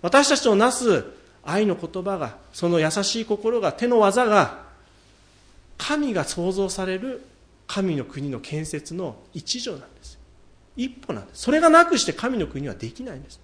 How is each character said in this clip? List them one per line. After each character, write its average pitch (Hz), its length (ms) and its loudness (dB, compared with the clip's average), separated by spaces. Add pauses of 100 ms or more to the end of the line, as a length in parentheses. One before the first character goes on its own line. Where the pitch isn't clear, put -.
私 277 260 4
た 285 80 4
ち 277 100 0
の 220 80 6
な 226 180 4
す 220 320 2 (400)
愛 196 220 0
の 190 80 2
言 170 280 -8
葉 190 160 -4
が、 123 180 -6 (160)
そ - 160 -2
の 170 120 4
優 156 100 2
し 202 320 -2
い - 20 -4
心 220 360 -2
が、 175 120 0
手 - 140 -4
の 240 120 4
技 214 280 4
が、 202 380 2 (1120)
神 294 380 -2
が 165 100 0
創 180 280 -4
造 190 180 -2
さ 185 160 -6
れ 185 120 -4
る 240 260 -10 (420)
神 190 300 -2
の 131 80 -4
国 139 260 -10
の 123 100 -8
建 156 260 -8
設 151 280 -10
の 165 220 -8 (180)
一 - 260 -6
助 226 180 -8
な 135 60 -18
ん - 100 -20
で - 100 -20
す。 - 140 -20 (580)
一 254 120 -6
歩 - 240 -12
な 110 80 -8
ん 98 60 -16
で - 80 -20
す。 - 80 -14
そ - 80 -2
れ 302 100 4
が 330 80 6
な 330 160 8
く 339 140 0
し - 60 0
て - 80 -2
神 247 260 -4
の 165 80 -2
国 139 220 -8
は 104 60 -8
で 113 160 -10
き - 120 -16
な 240 120 -12
い 131 40 -14
ん 139 40 -16
で - 80 -20
す。 - 140 -20